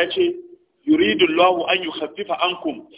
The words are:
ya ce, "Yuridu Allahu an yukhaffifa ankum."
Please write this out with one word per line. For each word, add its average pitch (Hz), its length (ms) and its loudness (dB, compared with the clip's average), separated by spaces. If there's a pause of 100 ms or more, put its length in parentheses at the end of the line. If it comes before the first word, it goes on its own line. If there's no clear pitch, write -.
ya 180 40 -6
ce, 180 260 0 (520)
"Yuridu 190 460 4
Allahu 175 340 4
an 185 160 -2
yukhaffifa 160 560 -8
ankum." 175 460 -4 (120)